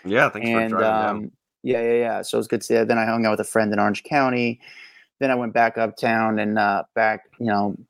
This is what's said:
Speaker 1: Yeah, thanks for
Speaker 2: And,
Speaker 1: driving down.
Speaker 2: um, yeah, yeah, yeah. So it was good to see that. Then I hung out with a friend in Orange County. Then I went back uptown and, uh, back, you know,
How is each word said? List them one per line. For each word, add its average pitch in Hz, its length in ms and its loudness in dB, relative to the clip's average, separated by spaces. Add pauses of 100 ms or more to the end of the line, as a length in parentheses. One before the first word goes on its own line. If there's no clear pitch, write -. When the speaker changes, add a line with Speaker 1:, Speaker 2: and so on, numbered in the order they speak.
Speaker 1:
Yeah, 120 240 2
thanks 107 200 -4
for 113 120 2
Speaker 2:
And, 113 100 -2
Speaker 1:
driving 110 180 0
down. 107 280 0
Speaker 2:
um, 107 160 -10 (320)
yeah, 123 160 0
yeah, 117 140 0
yeah. 113 280 -2
So - 140 -4
it 113 40 2
was 110 80 -6
good 113 120 -2
to - 60 -14
see - 80 0
that. 113 140 2
Then 117 100 2
I 113 60 0
hung 113 200 0
out 110 80 4
with 107 80 -2
a 104 40 -2
friend 107 280 0
in 104 60 0
Orange 104 240 0
County. 123 580 0 (600)
Then 135 100 0
I 127 60 2
went 120 160 -4
back 113 260 2
uptown 113 600 0
and, 107 180 0
uh, 101 240 2 (140)
back, 110 300 0 (120)
you 120 80 -4
know, 101 300 0 (140)